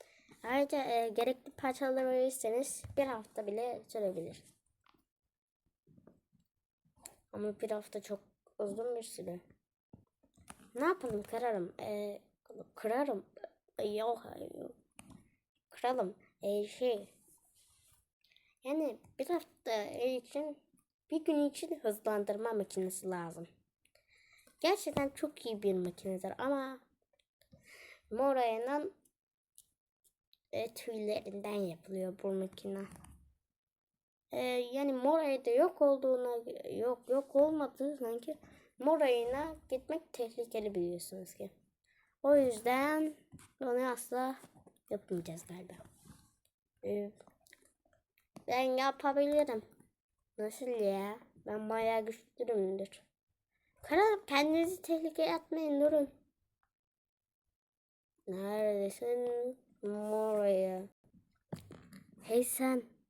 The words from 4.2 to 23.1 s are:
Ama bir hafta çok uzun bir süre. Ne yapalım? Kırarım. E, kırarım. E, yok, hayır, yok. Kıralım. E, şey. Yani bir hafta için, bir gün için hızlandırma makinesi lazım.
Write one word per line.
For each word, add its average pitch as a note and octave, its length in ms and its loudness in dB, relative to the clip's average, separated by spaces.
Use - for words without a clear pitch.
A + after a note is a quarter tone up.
Ama G#3 260 -4
bir A3+ 120 -4
hafta G#3 300 -6
çok G3+ 180 -8
uzun A3+ 360 -4
bir A3+ 80 -6
süre. F3+ 360 -10
Ne C4 100 -2
yapalım? B3+ 380 0
Kırarım. A3+ 580 -2
E, G#3 400 -6
kırarım. A#3+ 500 -2
E, - 100 -2
yok, A3 380 -2
hayır, - 300 -12
yok. - 160 -12
Kıralım. A#3+ 460 0
E, G#3 260 0
şey. A3+ 460 -2
Yani C#4 360 0
bir C4+ 80 -4
hafta B3 560 -2
için, C4 760 -4
bir D#4+ 140 0
gün D4 240 4
için D#4+ 300 -6
hızlandırma G#3+ 760 -2
makinesi F#3+ 560 -2
lazım. E3+ 380 -6